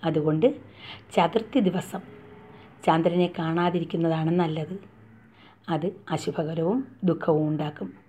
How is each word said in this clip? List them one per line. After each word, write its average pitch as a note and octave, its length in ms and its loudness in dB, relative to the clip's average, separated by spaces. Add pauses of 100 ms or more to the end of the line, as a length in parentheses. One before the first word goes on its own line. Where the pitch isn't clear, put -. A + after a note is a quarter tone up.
അതുകൊണ്ട് D#3 560 2 (520)
ചതുർത്ഥി A3 480 2
ദിവസം F#3 400 -2 (840)
ചന്ദ്രനെ F3 520 2
കാണാതിരിക്കുന്നതാണ് E3 920 0
നല്ലത്. E3+ 500 -2 (880)
അത് E3 220 -2 (200)
അശുഭകരവും E3 800 -2 (160)
ദുഃഖവും D#3+ 440 2
ഉണ്ടാക്കും. D3+ 460 -4 (140)